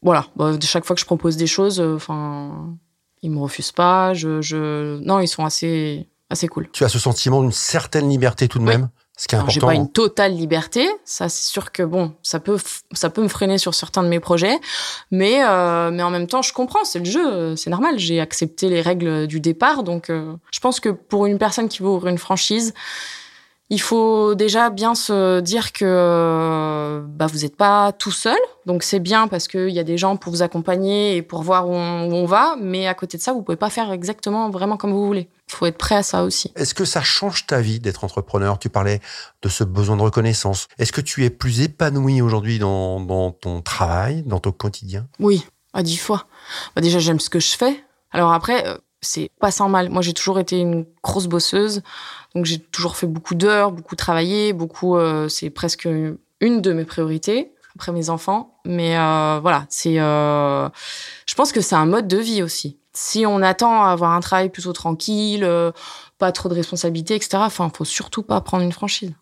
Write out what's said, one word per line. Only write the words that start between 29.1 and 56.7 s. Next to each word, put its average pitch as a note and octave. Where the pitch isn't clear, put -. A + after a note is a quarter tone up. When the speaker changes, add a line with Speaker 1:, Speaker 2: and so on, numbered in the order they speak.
Speaker 1:
parce F#3+
qu'il F#3
y F3
a E3+
des E3
gens F#3+
pour F3
vous E3+
accompagner F#3+
et E3+
pour E3
voir F3+
où F3+
on, F3
où E3+
on F3+
va. A#3+
Mais F#3+
à F#3
côté F#3
de E3
ça, B3+
vous B3+
pouvez F3
pas G#3
faire A3
exactement G#3
vraiment G3
comme G3+
vous G3+
voulez. G3
Il -
faut -
être E3+
prêt -
à G3+
ça F#3
aussi. -
Speaker 2:
Est-ce D3
que G3
ça E3
change -
ta C3
vie A2
d'être G#2+
entrepreneur ? G2+
Tu -
parlais G2+
de -
ce G2
besoin G2+
de G2+
reconnaissance. G#2+
Est-ce A2+
que -
tu C#3
es A#2+
plus A#2+
épanouie C#3+
aujourd'hui A2+
dans, F#2+
dans F#2
ton F2
travail, G2
dans A2+
ton -
quotidien ? G2+
Speaker 1:
Oui, G3+
à F#3+
dix E3
fois. G3+
Bah, E3
déjà, E3+
j'aime D#3+
ce -
que F3
je -
fais. C#4
Alors E3+
après... A#3
Euh, F2+
c'est -
pas G#3
sans G3
mal. F#3
Moi, F3+
j'ai E3+
toujours F#3+
été F3+
une E3+
grosse F#3+
bosseuse. G3
Donc, F3
j'ai D#3+
toujours E3+
fait F#3
beaucoup D#3+
d'heures, G3+
beaucoup E3+
travaillé, F#3
beaucoup, F3
euh, D#3
c'est D3+
presque -
une E3
de F#3